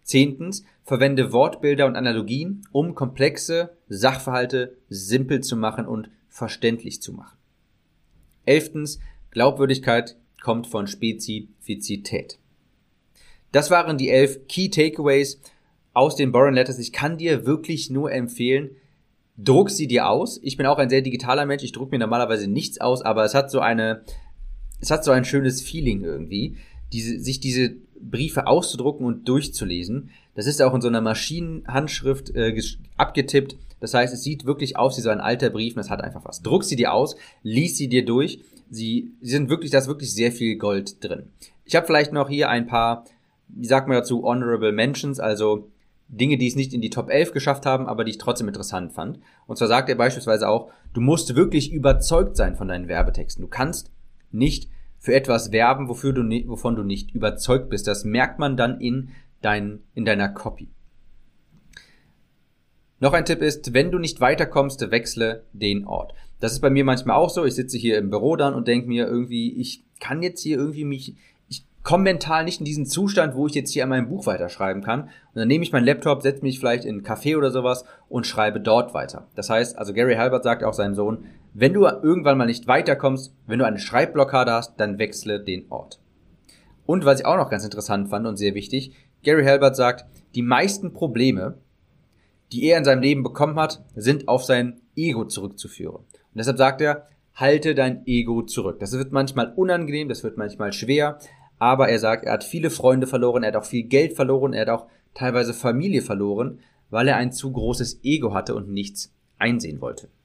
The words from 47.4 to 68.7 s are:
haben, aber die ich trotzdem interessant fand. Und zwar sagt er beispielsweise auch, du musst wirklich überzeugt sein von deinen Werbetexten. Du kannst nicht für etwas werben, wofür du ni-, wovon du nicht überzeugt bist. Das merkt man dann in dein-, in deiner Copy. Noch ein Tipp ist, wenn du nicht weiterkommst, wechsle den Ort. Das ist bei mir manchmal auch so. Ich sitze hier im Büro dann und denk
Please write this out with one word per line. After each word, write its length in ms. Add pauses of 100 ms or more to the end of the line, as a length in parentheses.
haben, 220
aber 160
die 80
ich 60
trotzdem 300
interessant 460
fand. 260 (260)
Und 120
zwar 100
sagt 220
er 60
beispielsweise 540
auch, 220 (220)
du 80
musst 340
wirklich 360
überzeugt 640
sein 200
von 120
deinen 200
Werbetexten. 540
Du 60
kannst 440 (400)
nicht 380 (300)
für 140
etwas 380
werben, 380
wofür 240
du 100
ni-, 240
wovon 280
du 80
nicht 300
überzeugt 560
bist. 180
Das 160
merkt 360
man 180
dann 240
in 280 (320)
dein-, 380 (140)
in 120
deiner 240
Copy. 400 (2250)
Noch 140
ein 120
Tipp 160
ist, 320
wenn 180
du 80
nicht 220
weiterkommst, 680
wechsle 540 (100)
den 320
Ort. 280 (260)
Das 140
ist 80
bei 100
mir 120
manchmal 340
auch 120
so. 160
Ich 100
sitze 220
hier 200
im 120
Büro 260
dann 200
und 120
denk 200